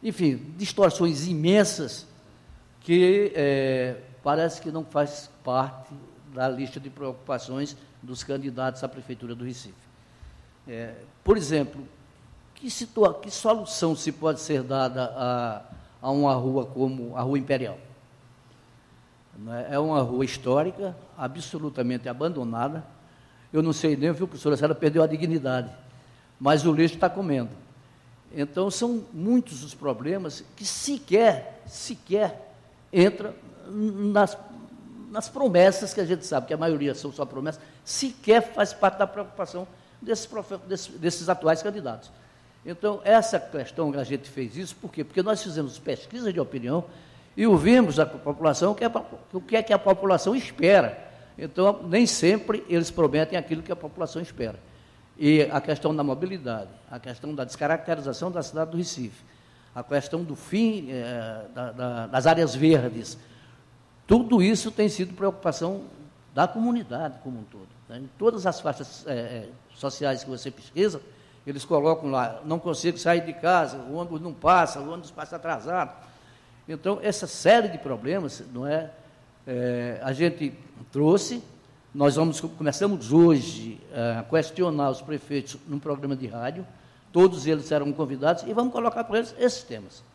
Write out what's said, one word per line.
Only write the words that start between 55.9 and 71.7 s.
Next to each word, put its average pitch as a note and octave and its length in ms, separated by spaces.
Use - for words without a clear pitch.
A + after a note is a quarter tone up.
da D3 80
mobilidade, C3+ 640
a B2 80
questão C3 340
da C#3 100
descaracterização D#3 880
da E3+ 120
cidade D#3+ 280
do E3 60
Recife, D3 460
a B2 100
questão C#3+ 400
do D#3 120
fim, G#3 540
eh, A#2 560
da, B2 160
da, A#2+ 360
das B2+ 200
áreas E3 260
verdes, B2+ 640
tudo A#3 380
isso G#3+ 280
tem G#3+ 180
sido F#3 240
preocupação F#3+ 720
da D#3 140
comunidade F3+ 760
como B2+ 160
um G#2+ 40
todo, G2 240
né? A#2 120
Em C3+ 180
todas G#3+ 280
as F#3 140
faixas, - 480
eh, A#2+ 380
eh, G#2 40
sociais C#3 500
que C#3+ 60
você B2+ 220
pesquisa, E3+ 500
eles C#3 180
colocam D#3 480